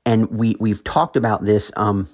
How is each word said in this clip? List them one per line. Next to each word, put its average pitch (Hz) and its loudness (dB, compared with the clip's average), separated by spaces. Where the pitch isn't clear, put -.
And 113 2
we, 113 0
we've 107 -2
talked - 0
about 113 0
this. 104 2
Um, 101 0